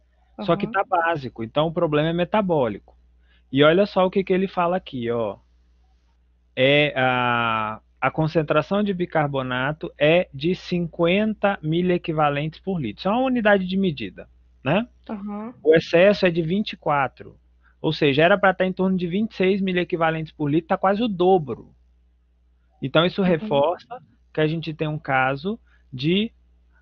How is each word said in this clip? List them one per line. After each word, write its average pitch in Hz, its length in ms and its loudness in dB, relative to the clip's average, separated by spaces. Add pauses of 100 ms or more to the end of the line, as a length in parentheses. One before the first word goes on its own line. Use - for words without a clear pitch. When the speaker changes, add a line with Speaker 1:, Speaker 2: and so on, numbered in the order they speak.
(420)
Speaker 1:
Só 185 140 0
que 202 100 -4
Speaker 2:
Aham. 214 80 -6
Speaker 1:
tá - 100 0
básico, 165 600 -2
então 147 240 0
o 170 60 -6
problema 156 360 0
é 170 40 -2
metabólico. 170 840 -2 (560)
E 135 120 4
olha 175 220 6
só 190 200 0
o 190 40 2
que 196 140 0
que 185 100 -2
ele 190 140 0
fala 180 300 -2
aqui, 120 340 -8
ó. 113 260 -4 (1160)
É, 143 400 4
a, 120 840 0 (220)
a 131 100 0
concentração 156 720 0
de 202 100 -2
bicarbonato 143 1040 -4
é 160 360 4
de 147 220 -2
cinquenta 185 1040 -2
miliequivalentes 156 1000 0
por 190 200 -6
litro. 110 220 -8
Isso - 60 -4
é 190 40 0
uma 240 100 0
unidade 214 460 2
de 185 100 -4
medida, 131 500 -4 (360)
né? 190 240 0 (220)
Speaker 2:
Aham. 208 440 -12 (100)
Speaker 1:
O 151 120 4
excesso 185 500 4
é 175 60 2
de 170 100 -2
vinte 185 320 -4
e 202 40 -18
quatro. 131 600 -4 (440)
Ou 156 120 -2
seja, 147 300 2
era 185 140 6
pra 190 160 2
tá 185 120 -2
em 185 80 -2
torno 190 240 0
de 175 100 -4
vinte 208 260 -4
e - 20 -20
seis 190 260 0
miliequivalentes 165 680 -2
por 151 180 -4
litro, 160 200 0
tá 190 80 0
quase 196 260 0
o 254 40 0
dobro. 170 680 0 (1080)
Então 156 240 2
isso 180 160 -2
Speaker 2:
Uhum. 185 60 2
Speaker 1:
reforça 170 720 -2 (320)
que 156 80 -2
a 156 60 2
gente 156 260 -6
tem 151 140 -6
um 151 120 -6
caso 139 600 -2 (320)
de 175 400 -2 (500)